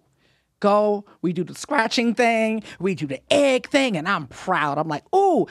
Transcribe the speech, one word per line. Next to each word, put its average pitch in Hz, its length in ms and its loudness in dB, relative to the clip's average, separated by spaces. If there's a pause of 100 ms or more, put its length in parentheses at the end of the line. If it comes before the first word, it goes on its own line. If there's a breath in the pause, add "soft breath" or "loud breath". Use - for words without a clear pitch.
(600)
Go, 208 460 2 (160 soft breath)
we 175 120 -2
do 175 100 -4
the - 120 -14
scratching 233 600 -2
thing, 220 480 0 (160 loud breath)
we 190 160 -2
do 151 120 -8
the 269 140 -10 (100)
egg 277 380 2
thing, 262 260 0
and 156 120 -4
I'm 180 200 -2
proud. 151 520 -2
I'm 160 80 -2
like, 151 160 -6 (120)
"Ooh, 370 360 4